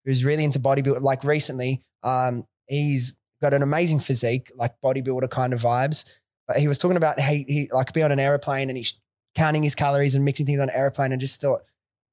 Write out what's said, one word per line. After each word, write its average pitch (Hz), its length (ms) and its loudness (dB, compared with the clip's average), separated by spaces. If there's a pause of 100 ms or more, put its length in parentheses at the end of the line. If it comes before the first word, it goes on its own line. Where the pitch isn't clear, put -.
who's 131 200 0
really 151 200 0
into 143 160 0
bodybuilding. 135 400 2
Like, 135 240 0
recently, 135 580 -2 (200)
um, 123 440 -2 (200)
he's 139 500 -2 (240)
got 139 140 2
an 143 80 2
amazing 156 380 2
physique, 123 540 -2
like, 120 300 -6
bodybuilder 131 460 -2
kind 127 220 -2
of 120 100 -2
vibes. 127 420 0 (420)
But - 120 -2
he 147 100 2
was 143 80 2
talking 180 200 0
about, 156 240 2
he, 143 280 0
he, 143 240 -2
like, 131 200 0
be 160 100 2
on 147 100 2
an 139 60 2
airplane 135 500 0
and 131 80 -6
he's 117 180 -4 (400)
counting 156 280 2
his 147 120 0
calories 143 400 2
and 139 100 2
mixing 143 200 0
things 139 160 0
on 135 80 0
an 95 60 -4
airplane, 135 360 0
and 131 100 -4
just - 200 -2
thought, 135 220 0 (500)